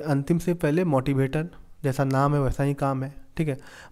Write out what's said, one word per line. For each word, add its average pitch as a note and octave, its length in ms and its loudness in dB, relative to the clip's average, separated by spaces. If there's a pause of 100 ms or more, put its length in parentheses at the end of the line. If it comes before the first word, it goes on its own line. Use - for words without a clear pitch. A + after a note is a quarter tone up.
अंतिम C#3+ 320 2
से F3 160 -2
पहले E3 300 2
मोटिवेटर, C#3 640 0 (360)
जैसा C#3 200 0
नाम C3+ 300 2
है C#3+ 60 2
वैसा C3 220 0
ही C#3 120 0
काम C3+ 300 -2
है। - 320 -12
ठीक D#3 120 -2
है, C3 100 -4 (340)